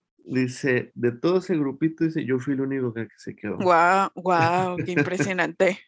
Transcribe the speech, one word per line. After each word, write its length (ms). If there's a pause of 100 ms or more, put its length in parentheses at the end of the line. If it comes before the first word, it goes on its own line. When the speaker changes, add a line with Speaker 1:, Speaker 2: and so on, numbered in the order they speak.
(180)
Speaker 1:
Dice, 800
"De 160
todo 260
ese 200
grupito", 460
dice, 220
"yo 140
fui 140
el 80
único 320
que, 140
que 100
se 180
quedó". 300
Speaker 2:
Guau, 480
guau, 680
qué 100
Speaker 1:
<laughs> 0
Speaker 2:
impresionante. 960